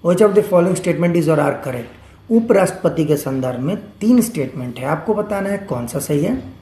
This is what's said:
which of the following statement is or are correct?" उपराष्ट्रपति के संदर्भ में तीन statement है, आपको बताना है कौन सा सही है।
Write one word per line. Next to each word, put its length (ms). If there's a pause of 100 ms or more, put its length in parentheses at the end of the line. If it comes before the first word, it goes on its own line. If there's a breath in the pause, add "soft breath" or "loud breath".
which 140
of 80
the 140
following 320
statement 380
is 120
or 140
are 160 (100)
correct?" 680
उपराष्ट्रपति 720
के 120
संदर्भ 440
में 160
तीन 440
statement 580
है, 60
आपको 300
बताना 340
है 100
कौन 280
सा 120
सही 260
है। 120 (260)